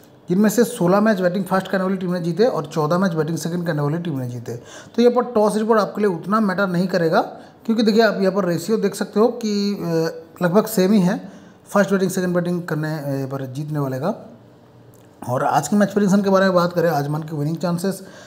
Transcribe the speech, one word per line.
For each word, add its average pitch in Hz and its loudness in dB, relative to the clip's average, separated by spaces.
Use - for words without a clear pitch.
जिनमें 202 4
से 240 4
सोलह 185 2
मैच 214 2
batting 180 0
fast 190 0
करने 190 -2
वाली 190 -2
टीम 180 -4
ने 180 -4
जीते 170 0
और 160 -2
चौदह 156 0
मैच 190 2
batting 160 -2
second 170 -6
करने 147 -2
वाली 147 -2
टीम 170 -6
ने 123 -6
जीते। 120 -10
तो 233 0
यहाँ 240 6
पर 240 2
टॉस 214 2
report 220 2
आपके 196 -2
लिए 208 2
उतना 180 -2
matter 196 0
नहीं 180 0
करेगा, 175 2
क्योंकि 226 2
देखिए 214 4
आप 202 2
यहाँ 190 2
पर 190 0
रेशियो 175 -2
देख 190 -2
सकते 202 -4
हो 226 6
कि, 202 -2
अ, 165 -4
लगभग 190 2
सेम 185 2
ही 220 6
है 180 0
fast 190 2
batting 190 0
second 180 -2
batting 175 -2
करने, 156 -4
अ, 139 -4
पर 135 -6
जीतने 147 -8
वाले 131 -2
का। 170 -6
और 131 -2
आज 143 0
के - 0
match 202 2
prediction 202 4
के 196 0
बारे 190 6
में 185 2
बात 175 2
करें, 170 2
आजमान 147 -2
की 156 -10
winning 151 -2
chances 175 -2